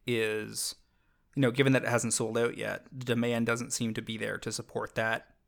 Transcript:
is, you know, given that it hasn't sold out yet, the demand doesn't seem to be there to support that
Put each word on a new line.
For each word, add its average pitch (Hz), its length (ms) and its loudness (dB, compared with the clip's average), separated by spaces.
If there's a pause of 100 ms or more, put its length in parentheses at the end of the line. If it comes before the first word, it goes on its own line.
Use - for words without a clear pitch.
is, 110 680 -2 (600)
you 139 60 2
know, 123 100 6
given 135 220 6
that 127 100 4
it 113 60 -2
hasn't 117 240 2
sold 113 240 0
out 117 200 2
yet, 107 340 -6
the 131 140 -12
demand 117 400 0
doesn't 117 260 -2
seem 113 220 -2
to 113 80 -4
be 110 160 -8
there 107 220 -4
to 113 120 -8
support - 440 -8
that 113 320 0 (200)